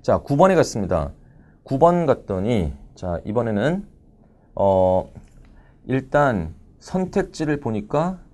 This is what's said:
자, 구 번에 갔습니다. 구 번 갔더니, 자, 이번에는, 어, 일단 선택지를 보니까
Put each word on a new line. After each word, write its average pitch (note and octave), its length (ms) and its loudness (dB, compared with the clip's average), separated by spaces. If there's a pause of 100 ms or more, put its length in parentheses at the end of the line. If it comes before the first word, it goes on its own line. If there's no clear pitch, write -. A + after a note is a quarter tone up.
자, G2+ 180 2
구 - 180 -2
번에 F#3+ 180 6
갔습니다. F#2 580 0 (520)
구 C#3 140 -4
번 E3+ 280 4
갔더니, G2+ 680 -2 (220)
자, F2 300 -6
이번에는, A#2 600 -2 (680)
어, F#2 560 2 (760)
일단 B2+ 680 0 (240)
선택지를 F#3 800 -4
보니까 C#3+ 600 -4 (140)